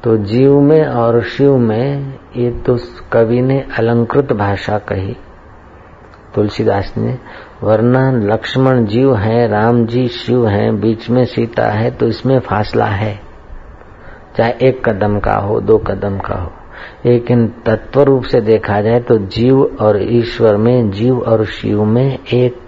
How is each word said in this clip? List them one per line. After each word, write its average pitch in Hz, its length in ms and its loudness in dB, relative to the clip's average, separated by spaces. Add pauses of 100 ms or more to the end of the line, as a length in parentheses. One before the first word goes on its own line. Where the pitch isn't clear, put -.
तो 113 140 2
जीव 131 420 4
में 151 260 4
और 117 360 2
शिव 139 360 2
में, 135 560 -2 (220)
ये 120 140 -2 (100)
तो 123 160 0 (360)
कवि 113 300 2
ने 135 160 0 (200)
अलंकृत 120 560 0
भाषा 101 460 -2
कही 101 360 -6 (1160)
तुलसीदास 104 640 -2
ने, 117 200 -4 (460)
वरना 120 480 2 (140)
लक्ष्मण 123 640 0
जीव 123 300 2
हैं, 110 320 0
राम 113 380 2
जी 123 220 -2
शिव 120 400 -2
हैं, 107 320 0
बीच 110 300 -2
में 123 160 2
सीता 117 440 -2
है, 110 200 -2
तो 120 160 -2
इसमें 127 340 0
फासला 107 460 -2
है, 104 280 -4 (1200)
चाहे 117 240 0
एक 131 240 2
कदम 104 340 0
का 104 180 0
हो, 107 240 -2
दो 107 200 2
कदम 98 400 -6
का - 140 -8
हो। 87 180 -8 (540)
लेकिन 120 400 2 (200)
तत्व 117 360 0
रूप 135 220 4
से 123 180 2
देखा 104 380 0
जाए 113 200 2
तो 117 180 2
जीव 117 440 2 (180)
और 104 240 2
ईश्वर 113 520 2
में, 117 340 2
जीव 120 300 0
और 110 260 0
शिव 104 400 -2
में 127 380 0
एक 123 440 0